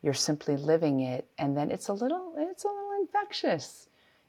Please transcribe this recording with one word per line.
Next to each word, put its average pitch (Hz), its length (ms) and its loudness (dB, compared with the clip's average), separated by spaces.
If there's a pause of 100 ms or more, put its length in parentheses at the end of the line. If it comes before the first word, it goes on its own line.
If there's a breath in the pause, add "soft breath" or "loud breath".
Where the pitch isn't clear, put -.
You're 143 100 2
simply 147 440 0
living 147 440 4
it. 127 260 -2 (120)
And 139 180 0
then 165 140 0
it's - 180 -4
a 202 60 0
little, 330 420 -2
it's 339 280 -4
a 415 40 0
little 403 320 -2
infectious, 349 880 -2 (400 soft breath)